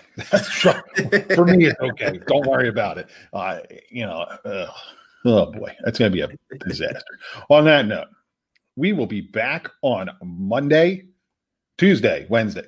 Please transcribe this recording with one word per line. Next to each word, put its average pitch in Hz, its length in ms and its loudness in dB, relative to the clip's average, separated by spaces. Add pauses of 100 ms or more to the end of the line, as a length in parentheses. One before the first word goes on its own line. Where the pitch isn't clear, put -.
(160)
<laughs> - 160 -12
That's - 160 0
fine. - 340 0 (540)
For 170 80 6
me, 180 220 6
it's 131 140 0
okay. 127 460 -4
Don't 143 220 2
worry 127 200 0
about 101 300 -4
it. 90 100 -16 (240)
Uh, 92 280 -8 (280)
you 117 160 -10
know, 85 220 -8 (180)
uh, 95 220 -8 (580)
oh 107 280 4
boy, - 200 -12 (120)
that's - 160 -2
gonna 107 100 4
be 87 120 -2
a 73 60 -4 (380)
disaster. - 380 -8 (440)
On 151 180 6
that 143 200 6
note, 87 220 -6 (680)
we 180 180 -2
will 139 140 -2
be 101 140 -6
back 123 480 -6 (140)
on 95 280 -2 (100)
Monday, 143 840 0 (720)
Tuesday, 107 500 2
Wednesday, 110 400 -2